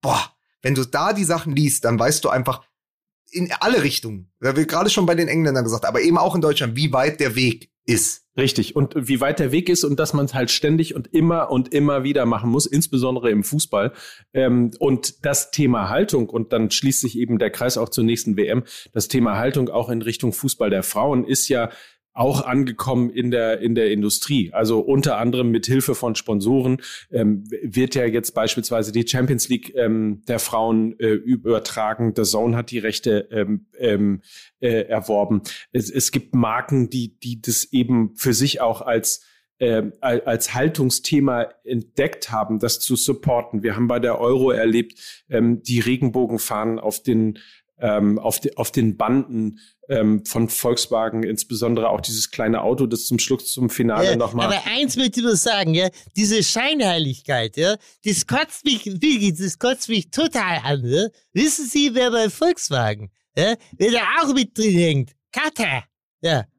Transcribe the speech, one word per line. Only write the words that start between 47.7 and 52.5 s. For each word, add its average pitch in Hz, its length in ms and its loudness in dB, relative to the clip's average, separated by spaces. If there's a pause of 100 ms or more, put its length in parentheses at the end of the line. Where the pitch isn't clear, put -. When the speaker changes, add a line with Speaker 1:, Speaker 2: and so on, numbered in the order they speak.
Speaker 2:
ähm, 104 400 2
auf 113 200 -2
de-, - 200 -4
auf - 120 -4
den 113 280 0
Banden, 113 600 -2 (280)
ähm, 107 360 2
von 117 240 0
Volkswagen, 113 760 -2
insbesondere 113 640 -2
auch 104 100 0
dieses 110 300 -6
kleine 113 320 0